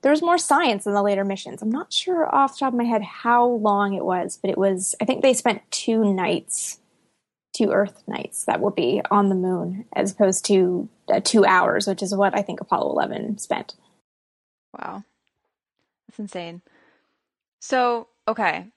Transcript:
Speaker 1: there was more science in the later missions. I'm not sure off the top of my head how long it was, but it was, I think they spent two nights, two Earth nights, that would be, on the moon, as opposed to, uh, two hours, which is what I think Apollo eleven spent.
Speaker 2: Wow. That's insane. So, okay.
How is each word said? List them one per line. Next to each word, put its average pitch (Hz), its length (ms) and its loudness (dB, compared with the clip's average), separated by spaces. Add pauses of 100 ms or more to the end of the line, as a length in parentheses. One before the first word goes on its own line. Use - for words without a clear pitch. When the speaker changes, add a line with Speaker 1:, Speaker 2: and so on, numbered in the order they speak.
Speaker 1:
there 277 100 4
was 311 100 2
more 349 140 4
science 277 500 2
in 202 60 -2
the 202 100 2
later 196 220 0
missions. - 380 -8
I'm 220 80 -2
not 294 220 -6
sure 349 420 0
off 269 200 2
the - 60 -12
top 269 140 0
of 240 40 0
my 240 60 0
head 226 180 0
how 240 440 2
long 202 480 2
it - 100 -4
was, 180 360 -2
but 190 100 -2
it - 80 -2
was, 190 420 0
I 214 60 0
think 254 160 0
they 262 100 6
spent 233 380 0
two 220 420 2
nights, 175 680 -4 (760)
two 208 160 0
Earth 196 360 0
nights, - 380 -10
that - 160 -2
would 202 140 0
be, 190 260 0 (100)
on 202 200 4
the 190 40 2
moon, 185 600 -2
as 196 180 -2
opposed 190 340 2
to, 180 440 2 (180)
uh, - 120 2
two 202 260 4
hours, 185 400 2
which 190 160 -4
is 190 120 -4
what 196 220 2
I 202 60 0
think - 180 -8
Apollo - 320 -2
eleven - 460 -4
spent. - 360 -8 (1040)
Speaker 2:
Wow. 196 260 -12 (1040)
That's - 100 -20
insane. 175 420 -12 (1000)
So, 247 480 0 (200)
okay. 185 380 -2 (100)